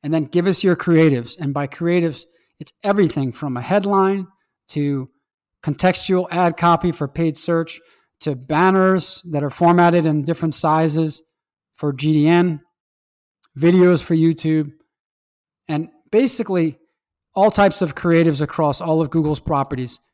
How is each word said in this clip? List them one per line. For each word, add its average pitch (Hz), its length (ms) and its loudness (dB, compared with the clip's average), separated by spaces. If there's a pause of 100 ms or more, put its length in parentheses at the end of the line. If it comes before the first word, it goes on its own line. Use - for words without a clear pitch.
And 151 100 -4
then 160 120 0
give 175 220 -2
us 196 180 -2
your 180 120 2
creatives. 156 600 2
And 143 160 -4
by 143 120 -4
creatives, 170 580 -2 (340)
it's - 140 -18 (100)
everything 165 500 0
from 135 240 -8
a 123 60 -8
headline 196 640 0 (420)
to 143 420 -4 (520)
contextual 180 680 -2
ad 170 260 0
copy 170 340 2
for 156 160 -6
paid 160 320 -4
search 165 420 -4 (400)
to 151 140 -6
banners 185 960 0
that 147 120 -2
are 143 80 -4
formatted 175 560 4
in 151 160 0
different 147 320 -4
sizes 160 680 -2 (520)
for 147 180 -6
G 143 200 -2
D 151 160 4
N, 175 320 2 (960)
videos 175 460 4
for - 120 -2
YouTube, 156 580 0 (960)
and 156 200 -6 (220)
basically 190 680 -2 (560)
all 202 160 2
types - 320 0
of 156 120 -4
creatives 165 460 2
across 151 400 -2
all 160 220 0
of 151 80 -4
Google's 151 300 -2
properties. 135 600 -6 (140)